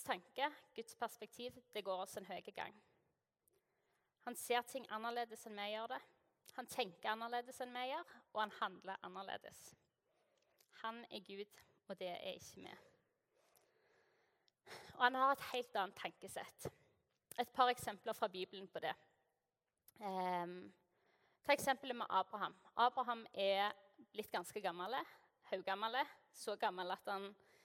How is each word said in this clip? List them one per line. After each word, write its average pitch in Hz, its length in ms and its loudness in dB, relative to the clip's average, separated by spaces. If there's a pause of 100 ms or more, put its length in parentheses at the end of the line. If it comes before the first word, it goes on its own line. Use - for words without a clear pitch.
tanke, 254 420 0 (260)
Guds - 240 -10
perspektiv, 240 600 -6 (160)
det 214 100 0
går 190 220 0
oss - 100 -10
en 196 100 -8
høy 180 140 -6 (140)
gang. - 180 -4 (1500)
Han 247 100 -6
ser 240 320 4
ting 254 220 -6
annerledes 226 580 -4
enn 208 120 -8
vi 202 160 -2
gjør 226 180 -4
det. 269 80 -4 (560)
Han 247 100 -6
tenker 214 460 0
annerledes 240 480 -4
enn 247 140 -6
vi 247 160 -2
gjør, 330 260 -6 (160)
og 214 80 2
han 208 160 0
handler 190 480 -4
annerledes. - 560 -8 (1200)
Han 226 200 -6 (100)
er 208 160 -8
Gud, 202 320 -10 (280)
og 196 120 -8
det 180 120 -2
er - 260 -6
ikke - 260 -14
vi. 185 120 -12 (2250)
Og 262 60 6
han 254 120 6
har 269 180 6
et - 200 -2
helt 240 220 -2
annet 196 240 0
tankesett. - 680 -8 (720)
Et 247 160 0
par 247 160 10
eksempler 220 440 -4
fra 226 120 4
Bibelen 185 400 -6
på 170 160 -8
det. 156 100 0 (1080)
Ehm, 180 680 -2 (720)
ta 285 100 8
eksempelet 262 420 4
med 233 140 -2
Abraham. 208 460 2 (200)
Abraham 233 580 4
er 196 380 6 (400)
blitt 208 200 -6
ganske 202 300 -2
gammel, 185 340 0 (560)
høygammel, 202 440 0 (380)
så - 220 -2
gammel 185 360 2
at - 160 -4
han 196 220 -2 (360)